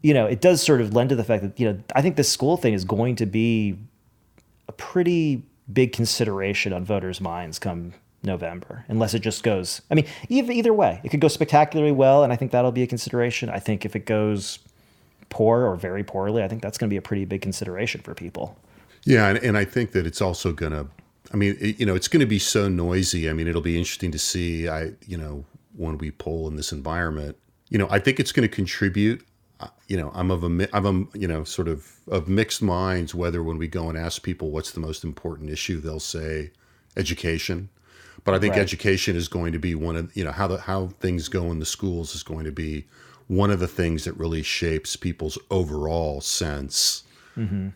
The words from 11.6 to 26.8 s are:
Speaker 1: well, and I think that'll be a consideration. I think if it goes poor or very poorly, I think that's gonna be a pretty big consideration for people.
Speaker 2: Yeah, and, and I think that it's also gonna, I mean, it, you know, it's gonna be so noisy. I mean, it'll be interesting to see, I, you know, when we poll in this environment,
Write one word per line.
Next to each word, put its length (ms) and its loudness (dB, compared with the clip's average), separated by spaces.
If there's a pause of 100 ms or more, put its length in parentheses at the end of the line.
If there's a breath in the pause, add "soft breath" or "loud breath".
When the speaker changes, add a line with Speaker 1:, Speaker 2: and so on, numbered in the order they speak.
Speaker 1:
well, 320 8
and 80 2
I 40 2
think 160 -2
that'll 200 4
be 100 0
a 40 2
consideration. 640 -2
I 80 -4
think 260 -2
if 100 -6
it 120 -4
goes 520 0 (680 soft breath)
poor 380 4
or 100 2
very 260 -4
poorly, 400 -2
I 60 -2
think 140 -6
that's 160 -8
gonna 120 0
be 60 0
a 60 -2
pretty 220 -2
big 180 -4
consideration 580 -4
for 140 -14
people. 440 -10 (460 soft breath)
Speaker 2:
Yeah, 240 6
and, 160 4
and 140 2
I 80 2
think 260 -2
that 140 0
it's 160 -4
also 300 -2
gonna, 340 -4 (480)
I 20 0
mean, 240 2
it, 180 -2
you 60 0
know, 100 2
it's 140 -2
gonna 160 4
be 140 2
so 280 2
noisy. 640 0
I 60 0
mean, 120 -2
it'll 140 0
be 160 -2
interesting 360 -4
to 60 -6
see, 480 -2
I, 260 -4 (140)
you 120 -8
know, 260 -10 (320)
when 220 -6
we 120 -6
poll 380 -6
in 80 -8
this 160 -8
environment, 640 -4 (320)